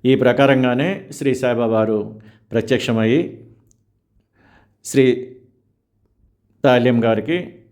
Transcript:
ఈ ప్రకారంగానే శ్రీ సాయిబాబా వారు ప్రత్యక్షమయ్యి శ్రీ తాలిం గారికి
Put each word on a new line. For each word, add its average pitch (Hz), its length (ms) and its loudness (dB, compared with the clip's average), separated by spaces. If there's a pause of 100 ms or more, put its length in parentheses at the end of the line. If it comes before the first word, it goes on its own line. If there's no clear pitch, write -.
ఈ 131 100 4
ప్రకారంగానే 131 960 0
శ్రీ 139 220 -2
సాయిబాబా 120 440 -2
వారు 110 420 -2 (320)
ప్రత్యక్షమయ్యి 117 920 -2 (1400)
శ్రీ - 520 0 (1300)
తాలిం 120 400 2
గారికి 117 540 -2 (140)